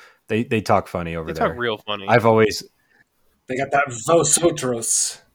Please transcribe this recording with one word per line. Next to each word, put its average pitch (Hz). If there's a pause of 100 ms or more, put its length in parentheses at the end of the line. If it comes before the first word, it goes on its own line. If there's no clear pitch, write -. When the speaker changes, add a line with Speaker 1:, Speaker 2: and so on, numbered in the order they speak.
(280)
Speaker 1:
they, 110
they 117
talk 95
funny 85
over 82
Speaker 2:
They 80
Speaker 1:
there. -
Speaker 2:
talk 82
real 117
funny. 101
Speaker 1:
I've 113
always 110 (840)
Speaker 3:
They 127
got 135
that 143
vosotros 147 (120)